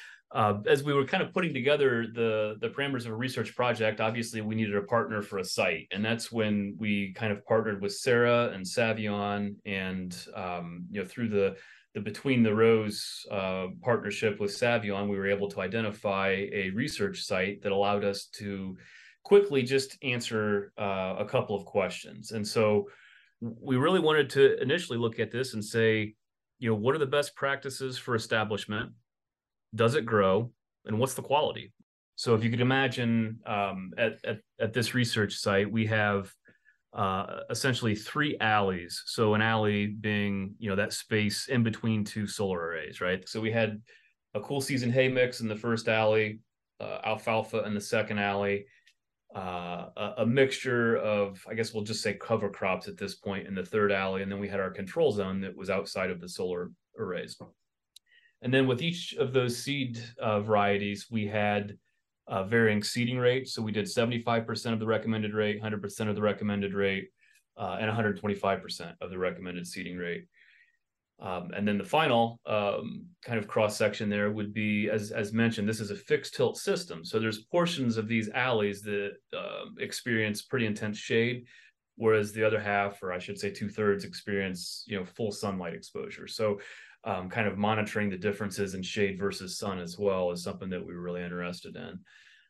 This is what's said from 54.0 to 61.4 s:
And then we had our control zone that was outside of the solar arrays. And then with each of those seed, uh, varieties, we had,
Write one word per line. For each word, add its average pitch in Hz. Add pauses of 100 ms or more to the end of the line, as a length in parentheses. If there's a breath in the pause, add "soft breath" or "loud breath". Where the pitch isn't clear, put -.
And 98
then 98
we 101
had 98
our 95
control 117
zone 95
that 95
was 92
outside 95
of 87
the 90
solar 90 (260)
arrays. 90 (1040 soft breath)
And 127
then 131
with 123
each 170
of 127
those 123
seed, 131 (180)
uh, 107
varieties, 101
we 107
had, 104 (520)